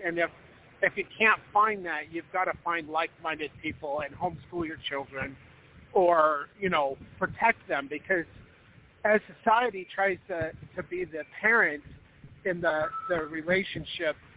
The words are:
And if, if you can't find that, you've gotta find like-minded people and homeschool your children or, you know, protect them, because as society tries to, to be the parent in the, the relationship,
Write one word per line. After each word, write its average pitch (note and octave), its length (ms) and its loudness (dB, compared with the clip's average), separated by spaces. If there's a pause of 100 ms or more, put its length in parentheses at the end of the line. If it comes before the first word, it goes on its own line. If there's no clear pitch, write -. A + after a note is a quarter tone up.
And E3+ 140 -2
if, E3 120 0 (500)
if F#3 160 2
you F#3 80 -4 (140)
can't G#3+ 220 4 (120)
find G#3 340 2
that, D3+ 260 -6
you've E3 200 -8
gotta F#3 200 0 (120)
find E3+ 240 -4
like-minded D#3 640 -4 (100)
people D3+ 400 -6
and C#3 140 -8
homeschool F3 500 -6
your D#3 140 -10 (100)
children C3+ 480 -6 (560)
or, D#3+ 540 6 (120)
you F#3+ 120 -2
know, C#3+ 260 2 (220)
protect - 500 0
them, C#3 220 -2
because D#3+ 340 -2 (800)
as G#3+ 160 6 (220)
society A3 500 2
tries G3 260 0 (100)
to, D#3+ 240 -4 (240)
to F3+ 80 -6
be F3+ 200 -6
the D3+ 200 -8 (160)
parent G3 420 4 (640)
in F3 160 -2
the, D#3 260 2 (220)
the F3 80 0
relationship, D#3+ 1000 -4 (200)